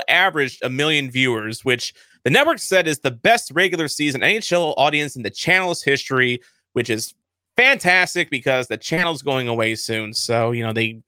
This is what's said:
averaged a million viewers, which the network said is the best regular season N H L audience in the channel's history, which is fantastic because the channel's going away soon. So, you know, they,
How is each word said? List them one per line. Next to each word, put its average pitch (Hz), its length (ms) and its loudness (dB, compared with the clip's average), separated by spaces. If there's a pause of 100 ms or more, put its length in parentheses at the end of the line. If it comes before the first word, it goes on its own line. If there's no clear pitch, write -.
averaged 156 540 2
a 123 60 -2
million 143 400 0
viewers, 120 560 -2
which 123 280 0 (300)
the 127 60 0
network 269 300 4
said 185 280 2
is 151 120 -2
the 139 100 0
best 202 420 2
regular 165 360 0
season 139 340 -2
N 123 140 4
H 220 160 -4
L 170 260 0
audience 147 380 0
in 120 80 -12
the 101 80 -4
channel's 180 500 0
history, 127 580 0 (340)
which 120 180 -2
is 110 240 -4 (420)
fantastic 180 720 2
because 127 380 0
the 113 100 -6
channel's 165 460 -4
going 131 240 -2
away 113 260 0
soon. 110 400 -6
So, 117 380 0
you 117 120 -2
know, 113 80 -2
they, 113 360 -2